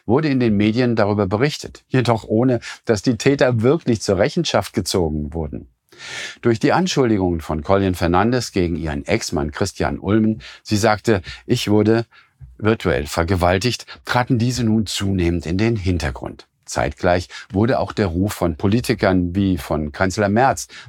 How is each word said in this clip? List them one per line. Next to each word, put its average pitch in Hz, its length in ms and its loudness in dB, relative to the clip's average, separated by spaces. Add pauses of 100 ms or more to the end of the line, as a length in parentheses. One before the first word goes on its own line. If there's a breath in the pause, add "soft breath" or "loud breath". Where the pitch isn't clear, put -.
wurde 151 200 2
in 135 140 2
den 113 160 2
Medien 110 400 2
darüber 104 320 2
berichtet, 113 580 -4
jedoch 120 380 0
ohne, 120 340 2 (260 loud breath)
dass 107 180 0
die 127 140 0
Täter 127 460 2
wirklich 127 400 2
zur 98 160 2
Rechenschaft 120 540 0
gezogen 78 640 -2
wurden. 76 340 -8 (760 loud breath)
Durch 120 180 0
die 139 120 2
Anschuldigungen 110 680 2
von 78 240 -6
Colin 98 320 2
Fernandes 101 560 0
gegen 85 240 0
ihren 73 280 -6
Ex-Mann 78 460 -2
Christian 78 480 -4
Ulmen, 110 440 0 (200 loud breath)
sie - 140 -2
sagte, 107 460 2 (220 loud breath)
„Ich 110 240 -2
wurde 107 380 4 (500 soft breath)
virtuell 87 500 0
vergewaltigt“, 90 760 0 (200 loud breath)
traten 123 340 0
diese 120 240 -2
nun 110 240 2
zunehmend 87 580 -2
in 87 140 -4
den 113 160 0
Hintergrund. 85 720 -4 (200)
Zeitgleich 87 640 0 (220 loud breath)
wurde 107 300 2
auch 101 100 -4
der 107 160 0
Ruf 92 280 -2
von 85 220 -2
Politikern 98 760 0
wie 95 240 0
von 76 320 -4
Kanzler 95 380 0
Merz 120 400 2 (200 loud breath)